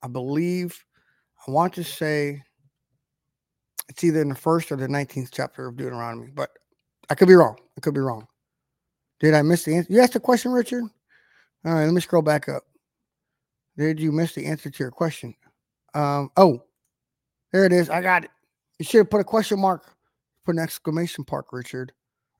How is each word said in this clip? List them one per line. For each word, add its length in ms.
I 60
believe, 760
I 40
want 240
to 100
say 580
it's 120
either 200
in 80
the 40
first 380
or 40
the 120
nineteenth 420
chapter 360
of 100
Deuteronomy, 560
but 180
I 40
could 140
be 60
wrong. 240
I 40
could 120
be 80
wrong. 260
Did 140
I 80
miss 220
the 120
answer? 160
You 80
asked 140
the 60
question, 320
Richard? 320
All 100
right, 100
let 80
me 80
scroll 220
back 260
up. 140
Did 220
you 140
miss 200
the 140
answer 240
to 120
your 100
question? 420
Um, 440
oh, 260
there 120
it 80
is. 180
I 100
got 240
it. 60
You 60
should 140
have 120
put 100
a 40
question 340
mark, 260
put 80
an 80
exclamation 680
mark, 240
Richard, 400